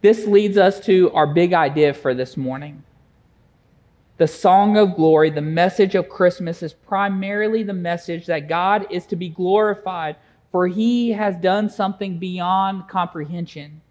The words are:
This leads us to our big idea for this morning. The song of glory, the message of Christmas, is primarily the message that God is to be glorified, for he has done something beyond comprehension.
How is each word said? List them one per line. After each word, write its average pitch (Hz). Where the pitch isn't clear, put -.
This 214
leads 202
us 196
to 185
our 151
big 170
idea 151
for 139
this 127
morning. 139
The 165
song 202
of 196
glory, 156
the 147
message 180
of 175
Christmas, 175
is 160
primarily 202
the 202
message 170
that 156
God 190
is 180
to 202
be 175
glorified, 185
for 180
he 233
has 202
done 190
something 196
beyond 185
comprehension. 160